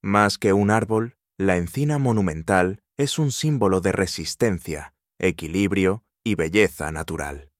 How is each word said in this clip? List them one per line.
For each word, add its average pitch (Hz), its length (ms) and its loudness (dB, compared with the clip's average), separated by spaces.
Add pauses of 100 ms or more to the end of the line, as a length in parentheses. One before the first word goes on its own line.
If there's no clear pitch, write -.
Más 101 360 2
que 101 140 2
un 101 180 4
árbol, 110 460 0 (200)
la 95 200 0
encina 139 420 -2
monumental 95 800 0 (160)
es 139 220 -2
un 143 140 0
símbolo 104 480 2
de 95 100 0
resistencia, 85 1040 -4 (240)
equilibrio 92 880 0 (180)
y 104 140 -2
belleza 82 560 2
natural. 73 680 -8